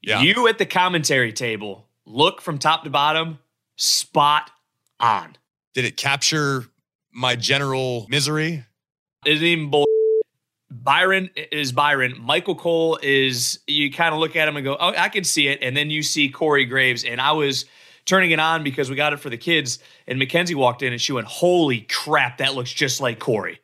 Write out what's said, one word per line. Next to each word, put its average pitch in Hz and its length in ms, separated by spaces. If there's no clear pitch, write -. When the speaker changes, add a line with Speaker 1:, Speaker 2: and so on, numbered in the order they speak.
Speaker 1:
Yeah. 104 200
Speaker 2:
You 220 260
at 220 100
the 202 80
commentary 151 680
table, 107 560
look 147 360
from 151 180
top 156 260
to 151 40
bottom, 156 500
spot - 760
on. 98 360
Speaker 1:
Did 131 100
it 110 140
capture 139 720
my 127 240
general 131 760
misery? 151 560
Speaker 2:
Isn't 151 200
even 165 240
bull. 143 160
Byron 180 680
is 147 360
Byron. 135 480
Michael 160 360
Cole 165 460
is, 135 680
you 147 240
kinda 165 260
look 160 180
at 156 120
him 147 100
and 139 60
go, 135 160
"Oh, 175 160
I 180 140
can 202 140
see 147 240
it." 139 160
And 127 120
then 147 140
you 151 140
see 143 260
Corey 143 360
Graves. 127 380
And 120 160
I 139 140
was 139 320
turning 185 260
it 156 80
on 160 240
because 135 260
we 135 60
got 147 180
it 143 60
for 143 100
the 117 80
kids. 151 420
And 127 120
Mackenzie 170 360
walked 131 260
in 131 100
and 117 80
she - 120
went, 117 160
"Holy 165 540
crap, 139 580
that 135 160
looks 123 180
just 135 260
like 120 200
Corey." 95 440